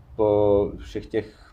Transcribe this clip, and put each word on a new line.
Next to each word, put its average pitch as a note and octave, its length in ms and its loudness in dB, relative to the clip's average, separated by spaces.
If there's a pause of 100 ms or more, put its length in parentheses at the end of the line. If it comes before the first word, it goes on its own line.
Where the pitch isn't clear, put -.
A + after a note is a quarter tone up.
(160)
po G#2 640 2
všech - 280 -10
těch - 480 -8